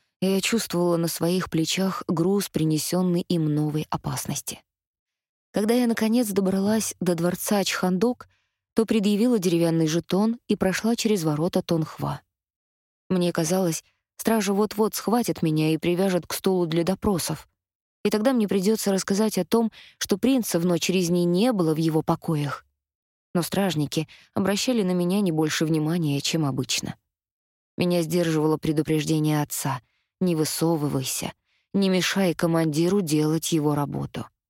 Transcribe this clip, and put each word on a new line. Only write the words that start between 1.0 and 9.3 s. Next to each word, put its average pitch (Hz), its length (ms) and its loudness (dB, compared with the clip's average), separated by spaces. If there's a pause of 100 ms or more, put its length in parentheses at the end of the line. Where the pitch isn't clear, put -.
своих 170 420 -2
плечах 175 600 -2
груз, 190 400 0
принесённый 170 720 0
им 170 240 0
новой 151 440 -2
опасности. - 720 -8 (920)
Когда 214 200 2
я, 247 140 2
наконец, 226 400 2
добралась 196 720 0
до 175 160 0
дворца 180 480 0
Чхандок, 185 640 -2 (460)
то 220 120 2
предъявила 214 540 2